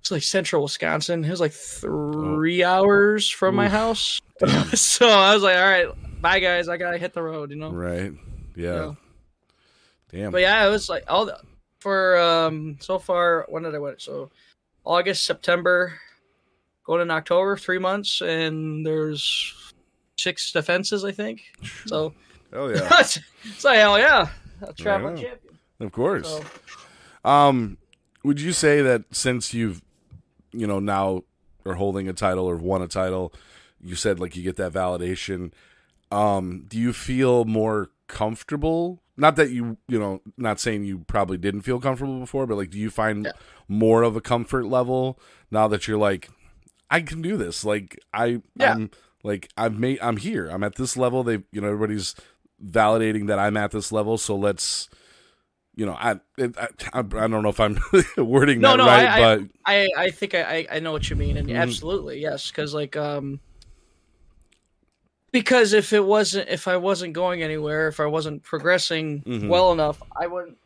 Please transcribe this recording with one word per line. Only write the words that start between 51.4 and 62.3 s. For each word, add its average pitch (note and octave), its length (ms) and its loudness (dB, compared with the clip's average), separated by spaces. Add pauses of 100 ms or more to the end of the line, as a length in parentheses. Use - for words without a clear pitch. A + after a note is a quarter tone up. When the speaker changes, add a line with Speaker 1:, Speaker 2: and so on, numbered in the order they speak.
Speaker 2:
you G2+ 100 -8
know, G2+ 60 -4
everybody's G#2 460 -4 (500)
validating G#2+ 640 2
that G2+ 120 0
I'm G#2 180 0
at G#2 140 -2
this G#2+ 200 -6
level. G#2+ 260 -2
So G#2+ 180 -4
let's, - 540 -4 (840)
you G#2+ 100 -4
know, F#2+ 80 -4
I, G2+ 260 -2 (180)
it, B2 200 -4
I, A#2 100 -6 (260)
I, B2 60 -2
I A2 280 -2
don't A2 140 0
know G#2+ 80 2
if G2+ 120 -4
I'm G#2 180 2 (380)
<laughs> - 0 -
wording C3 420 4
Speaker 1:
No, C4+ 120 8
Speaker 2:
that B3+ 60 6
Speaker 1:
no, - 80 6
Speaker 2:
right, B2 220 8
Speaker 1:
I, G3+ 80 4 (180)
I, G#2+ 40 2
Speaker 2:
but G2+ 100 -6 (180)
Speaker 1:
I, G3+ 320 4
I F3+ 140 2
think G3 240 -6
I, E3+ 60 2
I, D#3+ 320 -4
I D#3 60 -2
know D#3+ 120 -6
what D3+ 180 -4
you D3+ 60 -4
mean, - 220 0
and D3 100 -4
Speaker 2:
Mm-hmm. - 100 -4
Speaker 1:
absolutely, D#3 600 -4
yes, C#3+ 320 -6